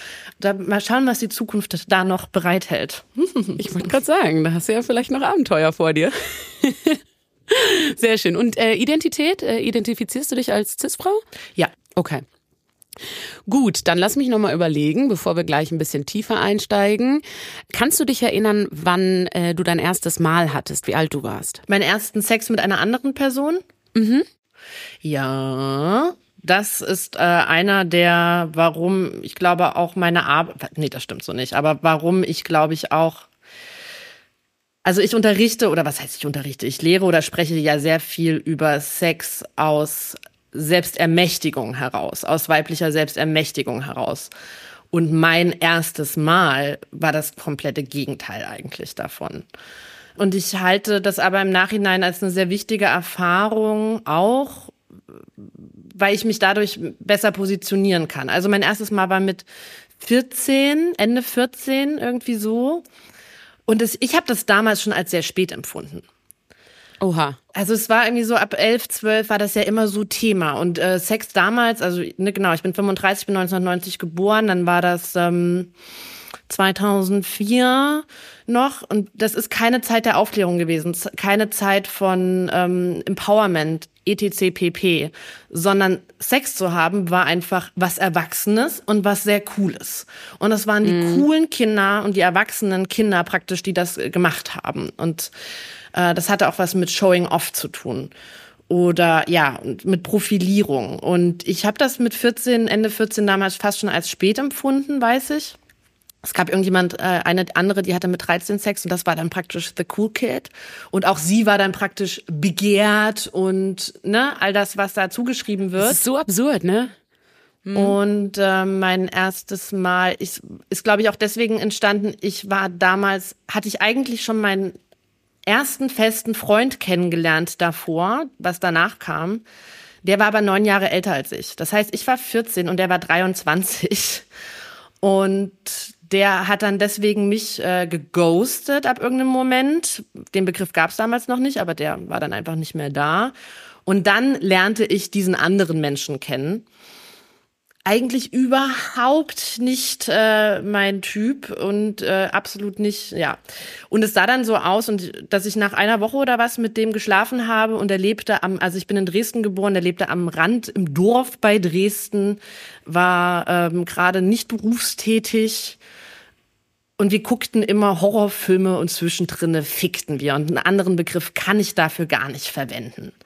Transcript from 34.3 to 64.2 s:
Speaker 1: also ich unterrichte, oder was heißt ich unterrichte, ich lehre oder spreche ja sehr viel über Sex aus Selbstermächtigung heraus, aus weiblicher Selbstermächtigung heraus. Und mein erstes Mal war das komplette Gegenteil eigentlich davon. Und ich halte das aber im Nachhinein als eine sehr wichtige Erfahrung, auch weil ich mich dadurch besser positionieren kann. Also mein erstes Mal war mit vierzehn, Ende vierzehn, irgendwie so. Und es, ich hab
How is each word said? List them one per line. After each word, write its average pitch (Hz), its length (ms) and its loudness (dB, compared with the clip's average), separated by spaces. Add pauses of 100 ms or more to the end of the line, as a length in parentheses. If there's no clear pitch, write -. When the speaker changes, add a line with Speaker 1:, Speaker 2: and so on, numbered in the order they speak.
Speaker 1:
also 185 180 2
ich - 140 2
unterrichte, 220 540 4
oder 160 160 2
was 147 160 -6
heißt - 160 -12
ich - 100 -8
unterrichte, 139 400 -6
ich 135 160 -6
lehre 180 220 4
oder 170 180 4
spreche 165 320 -2
ja 151 240 2
sehr 160 220 2
viel 160 380 -2
über 151 420 0
Sex - 640 -4 (100)
aus 151 640 0 (340)
Selbstermächtigung 160 1200 0
heraus, - 500 -6
aus 156 240 -2
weiblicher 156 420 0
Selbstermächtigung 151 920 -2
heraus. - 460 -6 (600)
Und 165 220 2
mein 165 400 4
erstes 165 640 0
Mal 151 600 2 (120)
war 160 220 -2
das 151 240 -4
komplette 147 460 -6
Gegenteil 131 640 -8
eigentlich - 480 -14
davon. - 500 -10 (720)
Und 196 180 2
ich 190 240 -4
halte 196 440 2
das 196 160 -2
aber 190 240 2
im 190 80 0
Nachhinein 190 520 2
als 180 200 -2
eine 190 100 -2
sehr 185 160 0
wichtige 202 380 -2
Erfahrung, 214 1200 0
auch 220 640 0 (1200)
weil 196 200 4
ich 208 100 -2
mich 220 140 0
dadurch 202 420 2 (180)
besser 208 320 2
positionieren 190 760 0
kann. 135 220 -6
Also 180 180 2
mein 202 140 2
erstes 208 280 0
Mal 190 200 0
war 190 100 2
mit 190 240 -2 (540)
vierzehn, 277 1000 0
Ende 233 260 2
vierzehn, 269 760 -2
irgendwie 247 380 -4
so. 240 480 -2 (840)
Und 220 160 2
es, 226 180 -4
ich 262 140 -2
hab 330 100 2